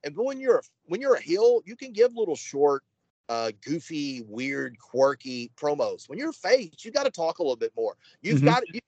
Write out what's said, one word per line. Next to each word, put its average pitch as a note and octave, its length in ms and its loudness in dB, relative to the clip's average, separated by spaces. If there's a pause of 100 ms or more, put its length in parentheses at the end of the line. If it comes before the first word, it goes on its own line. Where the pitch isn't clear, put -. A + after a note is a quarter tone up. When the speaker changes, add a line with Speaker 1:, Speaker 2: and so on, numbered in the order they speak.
Speaker 1:
And D3 120 -10
when C4 240 -4
you're B3+ 200 4
a, - 20 -4 (240)
when F#3 160 -6
you're C#4 140 4
a - 60 0
heel, A3 440 4
you G#3+ 100 -18
can C4 180 -14
give A#3 220 4
little G3 200 -2
short, C#3 480 2 (460)
uh, A#2 220 -2 (140)
goofy, C#3+ 600 -6
weird, B2+ 500 -6
quirky B2+ 840 0
promos. C#3 500 -2
When D#3+ 100 -12
you're D4+ 100 -6
a - 40 -6
face, G#3 460 0
you A3 120 -16
gotta C#4 180 -2
talk E3 300 -4
a - 20 -6
little C3+ 140 0
bit A2+ 200 -4
more. A2 200 -4 (260)
You've D3+ 160 0
Speaker 2:
Mm-hmm. C#3 80 4
Speaker 1:
got, G3 180 4 (100)
you, A3+ 140 -10